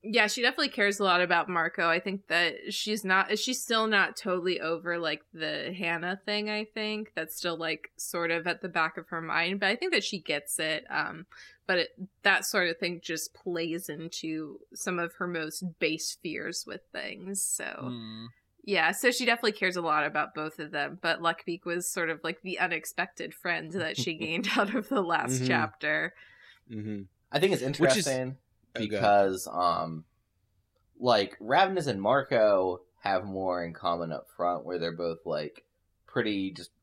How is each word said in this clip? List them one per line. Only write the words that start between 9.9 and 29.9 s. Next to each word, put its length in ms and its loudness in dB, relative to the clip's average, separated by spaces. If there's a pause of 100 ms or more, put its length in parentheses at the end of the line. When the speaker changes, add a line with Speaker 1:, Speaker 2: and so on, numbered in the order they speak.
Speaker 1:
that 100 4
she 160 -4
gets 400 -4
it. 300 -2
Um, 360 -4 (420)
but 100 4
it, 120 2 (340)
that 200 6
sort 240 2
of 120 -2
thing 220 -2
just 320 -6
plays 540 -4
into 720 -8 (140)
some 260 -4
of 200 -4
her 80 -2
most 360 -6 (160)
base 420 -2
fears 460 -6
with 140 -12 (100)
things, 500 -8
so. 320 -4 (100)
Speaker 2:
Hmm. 420 -10 (400)
Speaker 1:
Yeah, 260 4
so 180 4
she 160 2
definitely 280 4
cares 240 0
a 40 0
lot 240 4
about 300 -2
both 240 -6
of 120 -8
them, 300 -4
but 200 0
Luckbeak 420 -2
was 260 -2
sort 200 -2
of, 160 -2
like, 160 -4
the 180 -6
unexpected 720 -4
friend 380 -4
that 240 -4
she 200 -2
Speaker 3:
<laughs> 20 -16
Speaker 1:
gained 400 -4
out 180 0
of 140 -4
the 120 2
last 340 0
Speaker 3:
Mm-hmm. 120 0
Speaker 1:
chapter. 680 0 (560)
Speaker 3:
Mm-hmm. 340 -6 (280)
Speaker 4:
I 80 0
think 140 4
it's 80 0 (180)
Speaker 3:
Which 160 6
is 120 2
Speaker 4:
interesting 300 -2 (380)
Speaker 3:
Oh, 40 -6
go 60 0
ahead. 40 -2 (120)
Speaker 4:
because, 500 6
um, 520 0 (960)